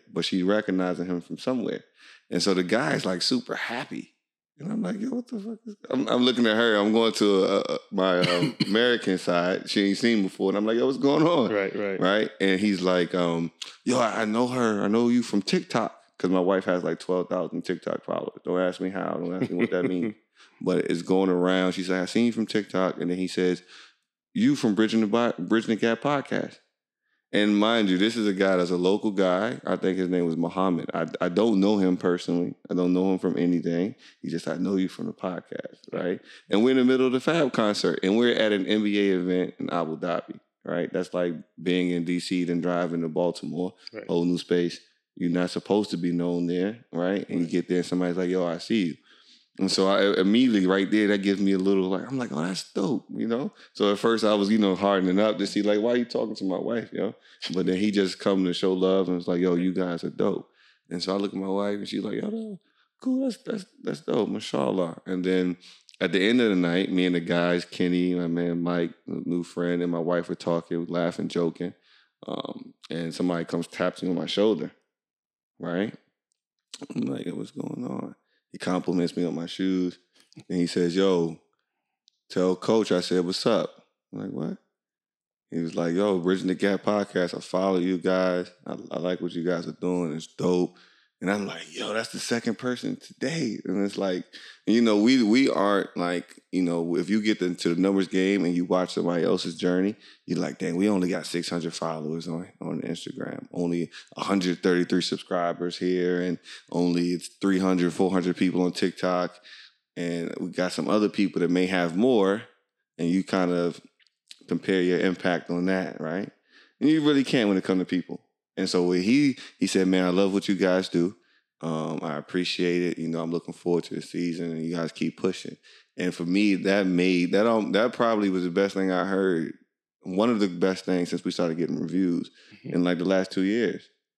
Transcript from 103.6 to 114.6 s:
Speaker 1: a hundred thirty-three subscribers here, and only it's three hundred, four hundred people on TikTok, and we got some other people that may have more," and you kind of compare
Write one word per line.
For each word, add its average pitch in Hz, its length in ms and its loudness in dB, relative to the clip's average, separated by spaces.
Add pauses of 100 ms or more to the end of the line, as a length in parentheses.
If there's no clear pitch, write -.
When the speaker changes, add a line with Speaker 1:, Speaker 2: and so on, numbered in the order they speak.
Speaker 1:
a - 80 -6
hundred 92 380 0
thirty-three 90 400 2
subscribers 87 720 -4
here, 90 440 0
and 90 180 -2 (340)
only 87 380 2
it's 87 180 -6
three 95 300 0
hundred, 90 340 2
four 92 180 2
hundred 90 240 0
people 90 280 2
on 87 100 0
TikTok, 90 600 -2 (600)
and 85 460 -6
we 90 80 -6
got 90 240 -4
some - 160 -4
other 104 200 4
people 95 300 0
that 85 120 2
may 90 160 2
have 87 280 0
more," 107 460 2 (560)
and 85 120 -2
you 92 140 2
kind 90 280 0
of 87 280 -2 (720)
compare 90 320 0